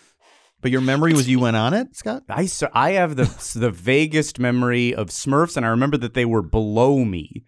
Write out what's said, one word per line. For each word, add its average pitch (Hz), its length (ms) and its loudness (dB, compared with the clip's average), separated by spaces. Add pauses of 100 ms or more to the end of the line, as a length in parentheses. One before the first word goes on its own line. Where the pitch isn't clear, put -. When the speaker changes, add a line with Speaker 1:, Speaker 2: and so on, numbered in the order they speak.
(600)
Speaker 1:
But 131 100 -2
your 131 100 2
memory 143 320 2
was 135 160 2
you 127 120 4
went 117 180 2
on 117 160 0
it, 226 200 -4
Scott? 220 320 -10
Speaker 2:
I 165 200 -4
so, - 260 -6
I 139 200 2
have 175 240 0
the, 127 80 2
<laughs> - 300 -6
the 113 160 0
vaguest 147 680 0
memory 123 560 0
of 107 160 -4
Smurfs, 147 480 0
and 123 80 -2
I - 20 0
remember 135 300 2
that 117 160 -6
they 123 100 2
were 113 160 0
below 113 640 2
me. 98 440 -8